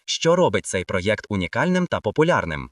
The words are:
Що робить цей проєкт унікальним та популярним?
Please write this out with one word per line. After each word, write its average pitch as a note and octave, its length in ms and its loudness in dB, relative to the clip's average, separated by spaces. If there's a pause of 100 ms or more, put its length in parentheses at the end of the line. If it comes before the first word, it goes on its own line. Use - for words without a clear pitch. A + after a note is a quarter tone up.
Що - 300 2
робить A#2 300 2
цей F2+ 200 -4
проєкт G2+ 440 -2
унікальним C#3 580 0
та G2 120 -2
популярним? F#2 720 0